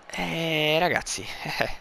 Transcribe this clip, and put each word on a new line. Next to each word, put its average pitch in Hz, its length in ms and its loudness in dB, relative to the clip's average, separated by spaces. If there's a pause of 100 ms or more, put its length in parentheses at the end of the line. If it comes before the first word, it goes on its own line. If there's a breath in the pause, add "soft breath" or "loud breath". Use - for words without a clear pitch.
(140)
Eh, 165 640 2
ragazzi, 120 480 0
<laughs> - 320 -6
eh, - 220 0